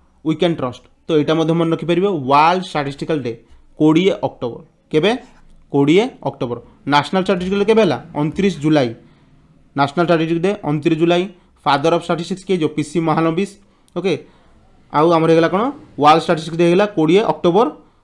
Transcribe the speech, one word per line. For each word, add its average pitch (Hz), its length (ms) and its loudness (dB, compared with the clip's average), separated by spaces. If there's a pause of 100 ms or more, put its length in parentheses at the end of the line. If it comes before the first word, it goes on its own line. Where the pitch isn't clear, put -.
(260)
ୱି 160 100 -2
କ୍ୟାନ୍ 170 200 0
ଟ୍ରଷ୍ଟ। 123 280 -8 (240)
ତ - 40 -2
ଏଇଟା 151 220 2
ମଧ୍ୟ 160 200 0
ମନେ 165 180 0
ରଖିପାରିବେ, 170 360 -2
ୱାର୍ଲଡ 160 560 2
ଷ୍ଟାଟିଷ୍ଟିକାଲ 147 560 -6
ଡେ 120 140 -6 (460)
କୋଡ଼ିଏ 160 320 4
ଅକ୍ଟୋବର। - 520 -6 (280)
କେବେ? 185 260 2 (540)
କୋଡ଼ିଏ 147 320 2 (200)
ଅକ୍ଟୋବର। 123 340 -8 (300)
ନ୍ୟାସନାଲ୍ 147 380 0
ଷ୍ଟାଟିଷ୍ଟିକାଲ 190 340 -2
ଡେ 202 60 0
କେବେ 220 160 2
ହେଲା? 147 240 0 (100)
ଅଣତିରିଶ 156 440 -2
ଜୁଲାଇ। 143 300 2 (880)
ନ୍ୟାସନାଲ୍ 139 300 0
ଷ୍ଟାଟିଷ୍ଟିକାଲ 165 340 0
ଡେ 190 100 0 (120)
ଅଣତିରିଶ 151 360 -2
ଜୁଲାଇ। 170 240 2 (420)
ଫାଦର 143 300 0
ଅଫ୍ 165 80 -2
ଷ୍ଟାଟିଷ୍ଟିକ୍ସ 175 420 -6
କିଏ? 190 120 -2
ଯେଉଁ 151 180 -2
ପି 151 80 -4
ସି 175 160 -6
ମହାଲନୋବିସ୍। 165 540 -2 (440)
ଓକେ, 180 160 -2 (800)
ଆଉ 147 180 2
ଆମର 165 180 2
ହେଇଗଲା 165 180 4
କ'ଣ? 185 160 0 (360)
ୱାର୍ଲଡ 151 240 4
ଷ୍ଟାଟିଷ୍ଟିକ୍ସ 165 340 -4
ଡେ 170 60 2
ହେଇଗଲା 175 220 4
କୋଡ଼ିଏ 175 360 2
ଅକ୍ଟୋବର। 190 460 2 (360)